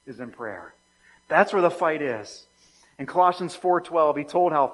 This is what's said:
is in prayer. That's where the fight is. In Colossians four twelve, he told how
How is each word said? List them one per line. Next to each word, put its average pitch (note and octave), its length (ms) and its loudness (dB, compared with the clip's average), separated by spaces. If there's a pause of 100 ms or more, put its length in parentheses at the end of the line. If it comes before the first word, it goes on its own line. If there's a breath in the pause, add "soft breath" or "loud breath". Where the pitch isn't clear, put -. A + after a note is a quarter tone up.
is B2 140 -14
in A#2+ 100 -14
prayer. G2+ 420 -12 (540 soft breath)
That's F3+ 240 2
where G3+ 100 2
the F3 80 4
fight D#3+ 320 -2
is. A2+ 440 -8 (520 soft breath)
In C3+ 80 -10
Colossians F3+ 480 2
four F3 280 0
twelve, D#3 340 2
he C#3+ 80 -6
told F3 300 0
how C#3+ 200 2